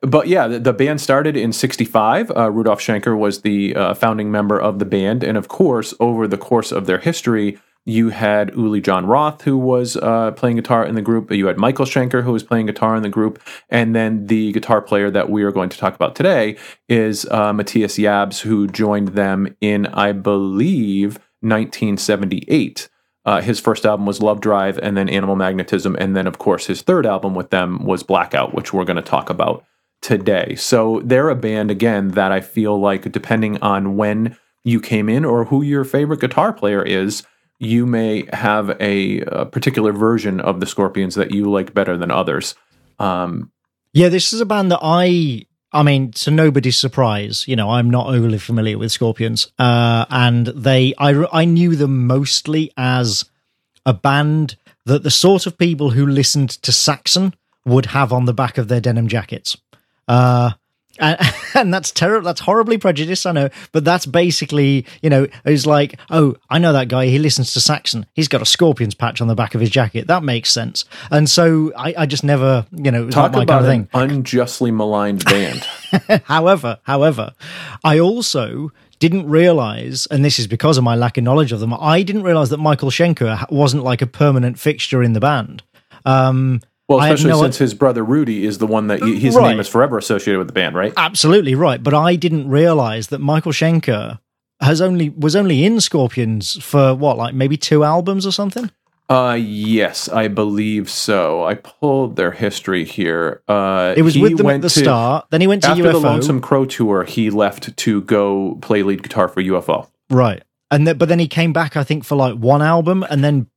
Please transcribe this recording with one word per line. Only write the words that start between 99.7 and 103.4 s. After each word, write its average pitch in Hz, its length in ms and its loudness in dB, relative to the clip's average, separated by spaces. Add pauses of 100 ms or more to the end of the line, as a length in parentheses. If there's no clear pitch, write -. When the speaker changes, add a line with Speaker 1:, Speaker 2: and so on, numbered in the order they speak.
Speaker 1:
I 110 200 0
believe 104 600 -2
so. 85 540 -2
I 90 100 0
pulled 135 600 -2
their 87 160 0
history 95 540 -4
here. 82 640 -4